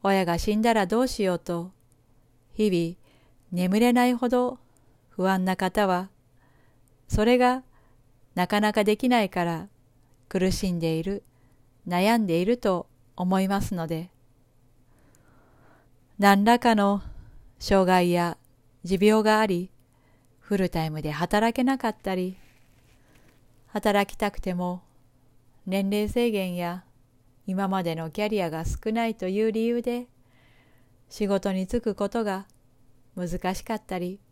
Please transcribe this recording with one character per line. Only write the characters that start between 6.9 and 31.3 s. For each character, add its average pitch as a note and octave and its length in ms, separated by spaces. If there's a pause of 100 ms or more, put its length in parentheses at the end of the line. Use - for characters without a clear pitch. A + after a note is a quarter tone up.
そ G#3+ 160
れ B3 120
が B3 260 (720)
な F3+ 120
か G#3 140
な G#3+ 120
か G#3+ 120
で G#3+ 120
き B3 140
な A#3+ 120
い F#3+ 60
か F3 160
ら E3+ 240 (600)
苦 F#3 220
し F#3 200
ん F3 80
で D#3+ 160
い D#3+ 80
る、 G3 220 (600)
悩 F#3 300
ん A3 100
で E3+ 140
い F3+ 60
る A#3+ 100
と F#3+ 300 (300)
思 F#3 220
い F#3+ 100
ま G3 120
す - 140
の E3 120
で、 E3 240 (2000)
何 G3+ 260
ら A#3 140
か A#3 160
の G3+ 280 (560)
障 F#3+ 280
害 F3+ 260
や F3 240 (480)
持 F3+ 160
病 G#3+ 220
が G#3+ 180
あ A3 60
り、 F#3 240 (680)
フ G3+ 200
ル F#3 120
タ D#3+ 140
イ D#3+ 60
ム D#3 120
で D3+ 80
働 G3+ 440
け B3+ 100
な C4+ 140
か A#3+ 120
っ - 120
た F#3+ 120
り、 F#3 220 (1300)
働 G3+ 440
き - 80
た G#3 120
く - 80
て F#3 160
も F3+ 280 (840)
年 G3 240
齢 G#3 180
制 A#3+ 220
限 F#3 260
や F3 280 (640)
今 F#3+ 220
ま F#3+ 140
で E3+ 120
の D#3+ 160
キ G#3 120
ャ G#3 60
リ G#3 140
ア E3+ 80
が D#3+ 140
少 - 280
な A#3 140
い A3+ 80
と F#3 140
い G3 140
う A3 80
理 A3 160
由 A#3+ 140
で A#3+ 280 (1000)
仕 - 180
事 G3 260